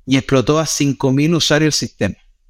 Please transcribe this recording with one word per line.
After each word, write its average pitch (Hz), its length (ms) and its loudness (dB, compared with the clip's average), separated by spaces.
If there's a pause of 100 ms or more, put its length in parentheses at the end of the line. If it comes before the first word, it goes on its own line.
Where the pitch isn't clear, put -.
Y 131 100 0
explotó 135 440 0
a 156 60 -2
cinco 139 440 -2
mil 147 240 2
usuarios 151 480 0
el 123 60 -6
sistema. - 260 -6 (360)